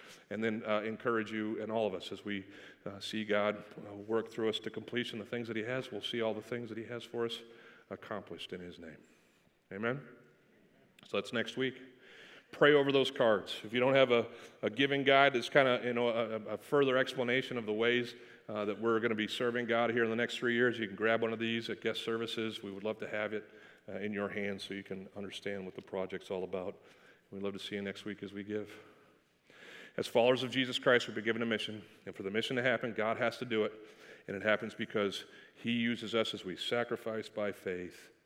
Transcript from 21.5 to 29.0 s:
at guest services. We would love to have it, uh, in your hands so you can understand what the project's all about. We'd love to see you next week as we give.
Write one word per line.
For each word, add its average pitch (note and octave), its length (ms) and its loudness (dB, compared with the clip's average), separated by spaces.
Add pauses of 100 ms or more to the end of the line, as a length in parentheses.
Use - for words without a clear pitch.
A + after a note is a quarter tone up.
at G#2+ 120 -6
guest A2 240 -2
services. A2+ 580 -4
We G2+ 80 -8
would G2 140 -10
love A2 160 -2
to G2+ 80 -8
have G#2+ 240 -2
it, G#2 120 -6 (480)
uh, G2 60 -6
in G#2 140 -6
your G2+ 160 -2
hands G2+ 340 -4
so - 120 -8
you G2 100 -8
can F#2+ 320 -10
understand G2+ 480 -8
what F#2 100 -12
the G2 80 -12
project's F#2+ 480 -6
all F#2 140 -2
about. F#2 320 -6 (560)
We'd G2 100 -8
love G2 120 -4
to F#2+ 40 -10
see - 160 -8
you G2+ 80 -4
next G2 220 -6
week G2+ 180 -8
as F#2+ 100 -10
we G2+ 120 -8
give. G#2 260 -4 (1300)